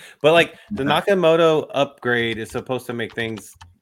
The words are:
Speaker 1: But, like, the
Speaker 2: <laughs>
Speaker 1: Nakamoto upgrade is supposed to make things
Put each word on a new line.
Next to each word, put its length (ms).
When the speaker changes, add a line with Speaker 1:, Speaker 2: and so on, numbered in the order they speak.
Speaker 1:
But, 120
like, 260
the 80
Speaker 2:
<laughs> 20
Speaker 1:
Nakamoto 880
upgrade 680
is 120
supposed 360
to 60
make 220
things 400